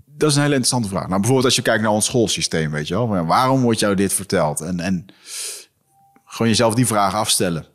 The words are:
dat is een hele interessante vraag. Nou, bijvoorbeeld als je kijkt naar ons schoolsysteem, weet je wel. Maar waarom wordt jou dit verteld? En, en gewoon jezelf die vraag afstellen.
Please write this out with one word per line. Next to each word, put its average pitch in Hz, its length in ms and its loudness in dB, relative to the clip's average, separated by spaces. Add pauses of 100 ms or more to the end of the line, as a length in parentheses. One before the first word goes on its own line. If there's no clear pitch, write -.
dat 151 240 0
is 139 60 2
een 147 60 2
hele 147 120 2
interessante 123 340 -2
vraag. 92 180 -4
Nou, 87 100 -4
bijvoorbeeld 120 280 2
als 127 120 2
je 120 60 -2
kijkt 110 200 2
naar 110 100 2
ons 107 120 0
schoolsysteem, 85 680 -2
weet 76 180 -6
je 85 60 -4
wel. 120 120 -2
Maar 92 200 -2
waarom 131 360 2
wordt 117 180 2
jou 104 140 2
dit 95 180 0
verteld? 80 480 -2
En, 87 200 -6
en 90 260 -4 (1160)
gewoon - 260 -2
jezelf 110 240 2
die 123 120 2
vraag 101 280 0
afstellen. 95 600 -2